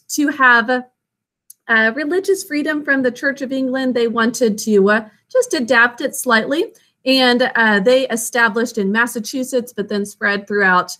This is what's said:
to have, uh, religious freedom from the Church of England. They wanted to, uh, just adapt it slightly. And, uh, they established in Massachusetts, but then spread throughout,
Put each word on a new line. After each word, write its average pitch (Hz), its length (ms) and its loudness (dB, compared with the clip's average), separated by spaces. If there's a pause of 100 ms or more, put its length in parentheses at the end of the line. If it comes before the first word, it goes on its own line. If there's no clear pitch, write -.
to 294 200 -2
have, 254 560 2 (840)
uh, 226 260 2
religious 359 500 -2
freedom 294 400 -4
from 277 180 0
the 247 100 0
Church 269 300 -6
of 262 100 -6
England. 262 420 -2
They 233 140 0
wanted 226 500 0
to, 202 320 4
uh, 220 180 0 (220)
just 508 240 0
adapt 240 460 2
it 294 160 -6
slightly. 262 580 -2 (320)
And, 254 480 2
uh, 214 260 2
they 254 280 4
established 233 720 -2
in 196 140 0
Massachusetts, 240 800 -4
but 202 160 -8
then 202 160 -4
spread 202 440 -4
throughout, 185 520 0